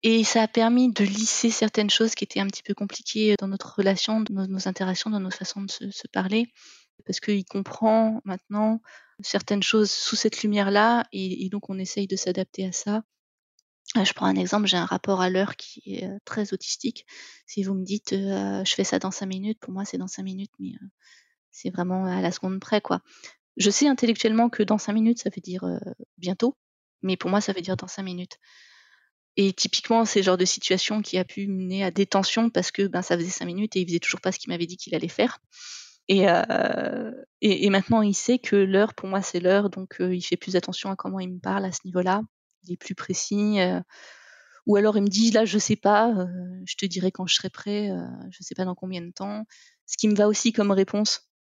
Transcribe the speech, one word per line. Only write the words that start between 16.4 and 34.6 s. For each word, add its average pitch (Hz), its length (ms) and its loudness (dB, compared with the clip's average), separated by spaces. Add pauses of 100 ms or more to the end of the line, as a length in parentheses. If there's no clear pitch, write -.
autistique. - 520 -6 (400)
Si 202 180 -4
vous 190 100 -2
me 185 100 -4
dites, 196 280 -6
heu : « 196 540 -2
Je - 80 0
fais 190 100 0
ça - 160 0
dans 190 100 -4
cinq 196 160 -8
minutes », 190 340 -4
pour - 140 -12
moi, 196 100 -6
c'est 185 140 -8
dans 185 80 -6
cinq 190 160 -10
minutes, 190 380 -10
mais, 190 100 -8 (100)
heu, 196 60 -18 (680)
c'est - 180 -8
vraiment 185 360 -2
à 185 160 -2
la 175 100 0
seconde 190 280 -4
près, 208 200 0
quoi. 185 220 -4 (580)
Je 202 100 6
sais 294 180 4
intellectuellement 233 640 4
que 214 140 0
dans 214 140 2
cinq 208 160 -4
minutes, 226 280 4
ça 208 80 -2
veut - 120 -14
dire, 180 220 -10
heu, 175 140 -2 (400)
bientôt, 185 400 -2 (440)
mais 185 140 0
pour - 140 -4
moi, 202 120 4
ça 202 100 -2
veut 190 100 -4
dire 185 140 -4
dans 185 120 -8
cinq - 160 -12
minutes. 180 340 -10 (1000)
Et 196 160 4
typiquement, - 520 2
c'est 214 160 2
le 190 40 0
genre 185 140 6
de 185 60 4
situation 196 580 0
qui - 160 -6
a 180 60 0
pu 196 220 -8
mener 190 380 -4
à 185 60 0
des 196 160 0
tensions 226 440 2
parce 185 220 0
que, 202 140 0
ben, 180 160 -2
ça 180 140 0
faisait 175 140 -2
cinq 180 160 -6
minutes 196 300 -4
et 185 40 2
il 175 60 0
faisait 170 140 0
toujours 190 200 -4
pas 185 120 -2
ce - 60 -8
qu'il - 120 -12
m'avait 170 160 -2